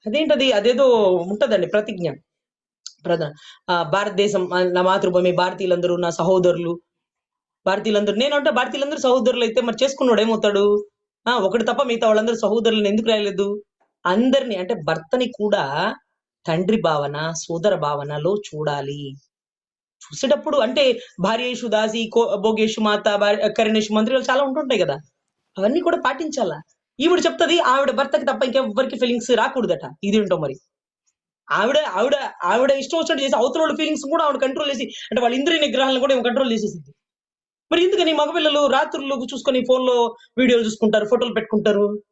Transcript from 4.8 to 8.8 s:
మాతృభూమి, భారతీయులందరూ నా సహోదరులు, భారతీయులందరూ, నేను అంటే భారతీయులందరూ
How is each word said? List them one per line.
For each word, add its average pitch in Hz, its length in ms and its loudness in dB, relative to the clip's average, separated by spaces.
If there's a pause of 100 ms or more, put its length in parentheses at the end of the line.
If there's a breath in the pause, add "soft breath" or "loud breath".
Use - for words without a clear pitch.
మాతృభూమి, 180 500 2
భారతీయులందరూ 180 680 0
నా 175 120 -2
సహోదరులు, 175 720 2 (840)
భారతీయులందరూ, 202 500 0
నేను 277 200 0
అంటే 285 160 2
భారతీయులందరూ 269 460 -2